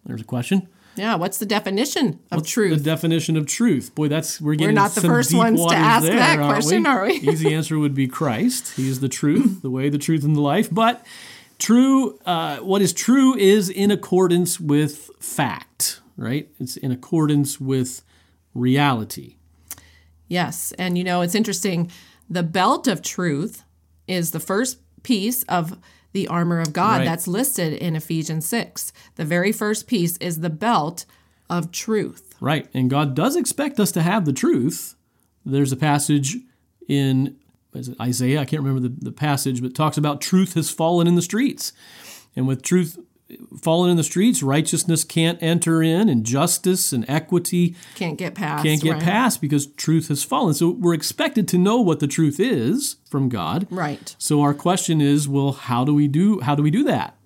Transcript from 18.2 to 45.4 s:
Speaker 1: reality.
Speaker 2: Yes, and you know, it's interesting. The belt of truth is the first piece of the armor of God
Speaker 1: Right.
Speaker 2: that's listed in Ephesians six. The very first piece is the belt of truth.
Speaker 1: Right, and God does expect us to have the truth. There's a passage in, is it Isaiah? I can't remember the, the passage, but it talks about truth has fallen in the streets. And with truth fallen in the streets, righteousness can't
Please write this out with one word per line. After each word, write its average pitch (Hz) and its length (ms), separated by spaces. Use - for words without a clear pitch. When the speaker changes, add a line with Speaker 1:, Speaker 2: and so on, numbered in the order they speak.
Speaker 1:
reality. 123 840
Speaker 2:
Yes, 175 500
and 180 200
you 180 60
know, 180 180
it's 175 140
interesting. 175 560
The 175 140
belt 190 440
of 196 140
truth 175 640
is 175 240
the 160 80
first 208 400
piece 226 400
of 175 340
the 196 140
armor 170 320
of 156 140
God 196 260
Speaker 1:
Right. 135 60
Speaker 2:
that's 165 220
listed 180 460
in 170 220
Ephesians 160 520
six. - 460
The 160 100
very 175 260
first 214 360
piece 175 300
is 170 220
the 170 100
belt 170 560
of 175 220
truth. - 680
Speaker 1:
Right, 139 340
and 127 160
God 139 260
does 226 200
expect 285 440
us 208 140
to 170 80
have 180 240
the 139 80
truth. - 600
There's 135 260
a 131 60
passage 147 600
in, 135 480
is 123 160
it 120 100
Isaiah? 127 420
I 131 40
can't 151 180
remember 131 240
the, 127 80
the - 60
passage, 139 500
but 127 100
it - 40
talks 151 220
about 147 240
truth 185 320
has 160 160
fallen 170 380
in 175 80
the 175 60
streets. 214 520
And 127 120
with 131 140
truth 180 360
fallen 175 280
in 175 80
the 160 60
streets, 226 400
righteousness 156 600
can't 170 380